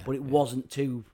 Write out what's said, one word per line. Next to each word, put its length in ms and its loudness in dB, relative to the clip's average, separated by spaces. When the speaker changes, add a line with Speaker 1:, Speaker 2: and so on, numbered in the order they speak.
Speaker 1:
but 120 -2
it 60 -6
Speaker 2:
yeah. 60 -8
Speaker 1:
wasn't 420 2
too 440 -2